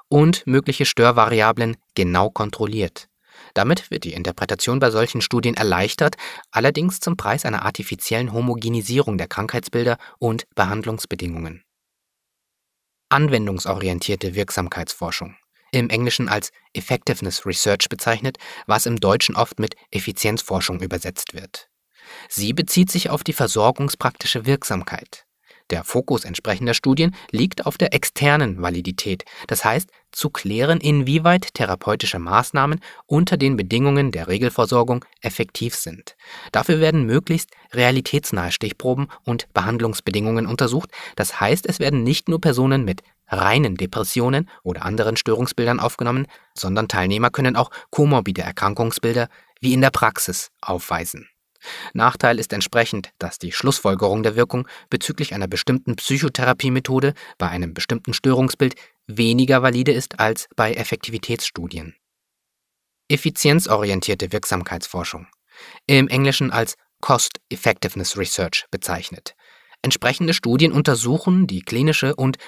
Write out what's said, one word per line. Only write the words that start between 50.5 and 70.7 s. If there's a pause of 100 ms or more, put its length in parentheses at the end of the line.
aufweisen. (640)
Nachteil
ist
entsprechend,
dass
die
Schlussfolgerung
der
Wirkung (200)
bezüglich
einer
bestimmten
Psychotherapiemethode (260)
bei
einem
bestimmten
Störungsbild (320)
weniger
valide
ist
als
bei
Effektivitätsstudien. (1120)
Effizienzorientierte
Wirksamkeitsforschung, (600)
im
Englischen
als (240)
Cost
Effectiveness
Research
bezeichnet. (480)
Entsprechende
Studien